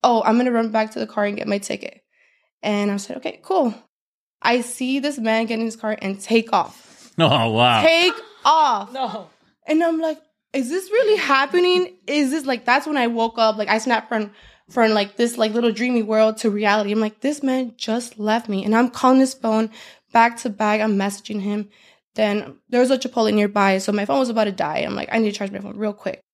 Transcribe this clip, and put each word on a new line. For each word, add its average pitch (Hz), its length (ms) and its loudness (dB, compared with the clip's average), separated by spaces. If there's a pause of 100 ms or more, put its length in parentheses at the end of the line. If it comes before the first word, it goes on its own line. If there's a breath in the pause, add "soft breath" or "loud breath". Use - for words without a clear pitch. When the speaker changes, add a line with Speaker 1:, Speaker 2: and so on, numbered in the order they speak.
Speaker 1:
"Oh, 233 220 4
I'm 220 120 4
gonna 247 160 0
run 226 180 0
back 220 220 -2
to - 60 -10
the 220 80 -6
car 208 180 -4
and 202 120 -4
get - 120 -8
my 202 100 -2
ticket." - 440 -10 (600)
And 202 280 -2
I 202 80 -2
said, - 200 -10
"Okay, - 240 -10
cool." 285 320 0 (680)
I 240 180 2
see 254 380 -4
this 285 200 -4
man 226 280 0
get 226 120 -4
in 226 60 -2
his 220 120 -6
car 214 240 -6
and 196 200 -6
take 226 320 0
off. - 680 -6
Speaker 2:
Oh, 131 320 2
wow. 117 320 4
Speaker 1:
Take 330 320 4 (300)
off. 254 480 2
Speaker 3:
No. 220 360 -8 (380)
Speaker 1:
And 311 160 2
I'm 330 180 0
like, 311 180 -4 (340)
"Is 262 180 -2
this 381 200 -4
really 427 280 4
happening?" 349 760 2 (100)
Is 277 240 0
this, 302 160 -4
like, 247 180 -4
that's 277 220 2
when 302 100 -2
I 247 120 2
woke 226 300 -2
up. 220 180 2
Like, 214 120 -4
I 220 100 -4
snapped 226 300 -2
from, 214 220 -4 (400 soft breath)
from, 220 220 2
like, 202 240 0
this, 240 220 -2
like, 220 160 0
little 233 180 0
dreamy 240 300 0
world 220 360 2
to 226 120 0
reality. 208 420 0
I'm 220 80 0
like, 214 200 -4
"This 294 220 -4
man 262 340 -2
just 233 420 -6
left 214 300 -2
me." 196 160 -4
And 214 120 2
I'm 247 140 4
calling 262 300 4
his 262 140 2
phone 220 360 -2 (420 loud breath)
back 233 260 4
to 240 120 -6
back. 208 300 0
I'm 214 180 0
messaging 202 420 -6
him. 208 280 -6 (460 soft breath)
Then 208 420 -2 (120)
there 240 120 0
was 254 100 4
a 262 80 2
Chipotle 226 340 -2
nearby. 202 460 2
So 196 140 -4
my 208 120 -2
phone 277 160 0
was 254 80 0
about 220 160 0
to 202 80 -2
die. 170 340 -4
I'm - 80 -6
like, - 160 -8
"I - 80 -2
need 208 140 0
to 202 60 -12
charge 196 120 -6
my 202 100 -10
phone 202 180 -14
real 208 160 -4
quick." - 260 -10 (140)